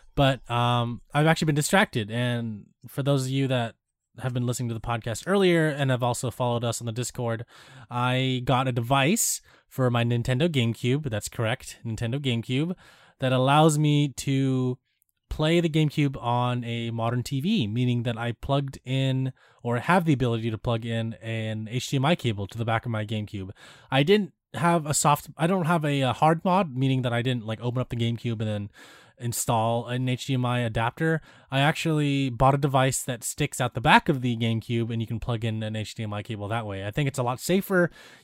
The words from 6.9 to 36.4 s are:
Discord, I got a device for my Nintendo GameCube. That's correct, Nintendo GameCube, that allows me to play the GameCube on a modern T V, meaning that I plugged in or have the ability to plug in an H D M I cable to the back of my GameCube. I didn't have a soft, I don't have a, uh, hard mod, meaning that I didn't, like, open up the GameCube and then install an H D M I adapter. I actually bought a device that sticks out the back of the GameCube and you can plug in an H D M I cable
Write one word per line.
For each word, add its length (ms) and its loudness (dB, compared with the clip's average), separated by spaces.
Discord, 520 -6
I 540 0
got 240 2
a 40 0
device 680 2
for 220 0
my 120 2
Nintendo 460 2
GameCube. 640 0
That's 180 -4
correct, 580 -4
Nintendo 320 -4
GameCube, 560 0
that 120 0
allows 460 6
me 380 4
to 640 0
play 300 2
the 100 0
GameCube 520 2
on 420 0
a 260 -4
modern 320 -2
T 180 -4
V, 260 0
meaning 360 0
that 160 -4
I 140 -4
plugged 520 -4
in 480 0
or 160 0
have 260 4
the 80 4
ability 380 0
to 80 -4
plug 260 -2
in 300 -4
an 560 -6
H 180 -4
D 80 -2
M 80 2
I 120 4
cable 320 -2
to 100 -12
the 80 -4
back 180 0
of 80 -6
my 140 -4
GameCube. 440 -6
I 120 4
didn't 300 2
have 300 2
a 80 -4
soft, 460 2
I 80 2
don't 200 0
have 180 0
a, 180 0
uh, 100 2
hard 320 2
mod, 320 0
meaning 260 2
that 100 -2
I 100 0
didn't, 240 -2
like, 160 -6
open 180 -2
up 80 -4
the 80 -6
GameCube 440 -2
and 80 -2
then 220 -4
install 680 -2
an 220 -2
H 180 -4
D 80 -2
M 100 0
I 160 0
adapter. 600 -2
I 100 0
actually 680 2
bought 240 4
a 40 0
device 440 2
that 200 -8
sticks 380 -4
out 140 -2
the 60 -4
back 280 6
of 140 0
the 140 0
GameCube 540 -2
and 100 -4
you 60 -2
can 140 -6
plug 240 -4
in 180 -2
an 140 -6
H 180 -8
D 80 -8
M 100 -6
I 100 -6
cable 260 -8